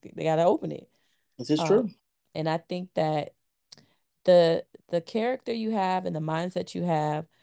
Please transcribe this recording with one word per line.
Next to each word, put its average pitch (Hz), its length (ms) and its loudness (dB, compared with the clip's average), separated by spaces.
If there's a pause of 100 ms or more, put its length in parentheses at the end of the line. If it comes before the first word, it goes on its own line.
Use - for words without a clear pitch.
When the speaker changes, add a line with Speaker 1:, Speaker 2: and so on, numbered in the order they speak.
(140)
Speaker 1:
they 160 100 -6
gotta 160 200 2
open 185 280 0
it. - 160 -14 (500)
Speaker 2:
This 123 120 -6
is 156 100 2
Speaker 1:
Um, - 20 -4
Speaker 2:
true. 196 280 2 (440)
Speaker 1:
and 160 140 -4
I 160 100 0
think 180 360 -10
that 156 400 -2 (920)
the, 170 400 6 (240)
the 170 120 -2
character 233 520 -4
you 220 200 -4
have 185 340 0
and 170 100 -4
the 156 40 -4
mindset 170 540 -4
you 175 100 -6
have 151 420 0 (160)